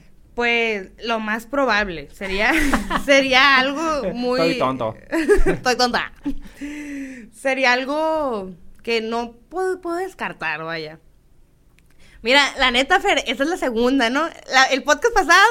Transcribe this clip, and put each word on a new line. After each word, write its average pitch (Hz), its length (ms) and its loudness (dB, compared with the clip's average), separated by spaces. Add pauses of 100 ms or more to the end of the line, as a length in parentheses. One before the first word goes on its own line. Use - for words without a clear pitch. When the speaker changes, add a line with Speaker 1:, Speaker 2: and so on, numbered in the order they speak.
(340)
Speaker 1:
Pues, 226 580 -2 (120)
lo 233 140 -2
más 214 280 -6
probable 208 680 -2
sería, 202 400 -2
<laughs> 302 520 0
sería 269 540 6
algo 277 560 -2
muy 247 260 -2
Speaker 2:
Estoy 269 180 0
tonto. 123 440 -2
Speaker 1:
<laughs> 330 440 4
Estoy 254 300 0
tonta. 233 360 0 (1200)
Sería 262 400 0
algo 269 800 -4 (340)
que 226 160 -2
no 233 320 -6
puedo, 370 480 -6
puedo 339 160 -6
descartar, 180 680 -6
vaya. 160 380 -10 (1200)
Mira, 254 180 2 (180)
la 254 140 2
neta, 269 280 2
Fer, 311 260 2
esta 254 180 -2
es 302 60 -4
la 359 60 -4
segunda, 240 540 0
¿no? 277 120 -2 (300)
La, 262 200 6
el 269 100 0
podcast 302 320 0
pasado, 349 240 4 (120)